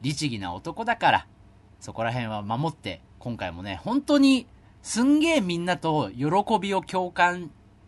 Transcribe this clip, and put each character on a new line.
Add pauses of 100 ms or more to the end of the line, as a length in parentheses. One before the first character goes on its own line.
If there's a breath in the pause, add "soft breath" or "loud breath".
律
儀
な
男
だ
か
ら、 (540)
そ
こ
ら
辺
は
守
っ
て、 (200)
今
回
も
ね、
本
当
に、 (360 soft breath)
す
ん
げ
え
み
ん
な
と
喜 (340)
び
を
共
感、 (380)